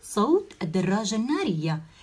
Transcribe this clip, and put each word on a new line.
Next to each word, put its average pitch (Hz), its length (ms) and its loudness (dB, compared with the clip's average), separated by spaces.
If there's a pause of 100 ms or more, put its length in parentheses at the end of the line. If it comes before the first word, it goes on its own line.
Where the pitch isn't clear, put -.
صوت 311 500 2 (100)
الدراجة 190 520 0
النارية. 214 680 0 (200)